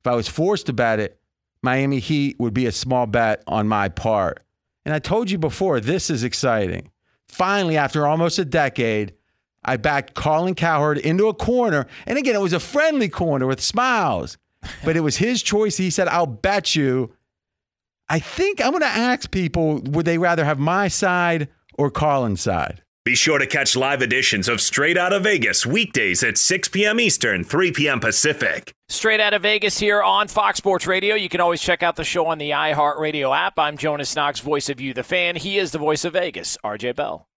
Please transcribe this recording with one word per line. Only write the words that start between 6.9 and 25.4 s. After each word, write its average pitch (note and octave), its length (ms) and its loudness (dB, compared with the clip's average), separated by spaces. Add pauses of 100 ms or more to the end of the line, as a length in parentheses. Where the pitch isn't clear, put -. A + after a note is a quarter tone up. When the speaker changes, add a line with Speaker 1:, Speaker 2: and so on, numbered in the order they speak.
Speaker 1:
Finally, F#3 500 0
after D3 300 0
almost D#3+ 320 2
a F#3 60 0
decade, B2 680 0 (520)
I B2+ 120 0
backed C#3 380 -2
Colin E3 400 0
Cowherd D3+ 440 2
into F#3 300 2
a G#3+ 60 0
corner. G#3+ 520 0 (200)
And A#3+ 100 -2
again, C4 180 2
it G3+ 60 2
was F#3 140 2
a E3+ 60 0
friendly C#4+ 500 2
corner C#3+ 360 0
with C3 140 -2
smiles. G3 800 0 (460)
But D#3+ 120 2
it E3+ 40 2
was D3+ 180 0
his A#3+ 240 0
choice. G#3 340 0
He F#3 140 0
said, F3+ 180 0
"I'll E3+ 180 2
bet F#3+ 480 0
you." C3 380 0 (960)
I D#3+ 100 0
think F#4 460 -2
I'm C4 80 2
gonna D#4+ 140 0
ask B3 440 0
people, D#3+ 500 -2
would D3+ 260 -2
they E3+ 120 0
rather E3+ 260 2
have C#3+ 140 0
my F3+ 300 0
side F3 600 0 (280)
or C#3+ 140 2
Colin's C3+ 500 0
side? F2 420 -2 (220)
Speaker 2:
Be B2 100 0
sure D3 240 2
to C3+ 80 2
catch C#3 300 0
live C3 260 0
editions A#2 460 2
of A#2 120 0
Straight D#3+ 380 2
Outta F#3 220 0
Vegas E3 440 2